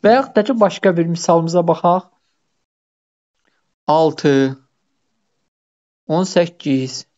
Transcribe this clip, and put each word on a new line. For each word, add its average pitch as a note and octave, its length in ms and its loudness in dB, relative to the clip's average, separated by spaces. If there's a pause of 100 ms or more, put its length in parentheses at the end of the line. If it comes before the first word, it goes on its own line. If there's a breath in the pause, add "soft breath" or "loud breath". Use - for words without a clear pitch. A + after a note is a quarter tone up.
Və A3 140 4
yaxud C4+ 200 -2
da G#3 80 2
ki, A#3 160 -2
başqa F#3+ 380 0
bir E3+ 80 0
misalımıza E3+ 640 0
baxaq. F3 400 0 (1800)
Altı, D#3 460 2 (1800)
on E3+ 160 0
səkkiz D3+ 800 -4 (120)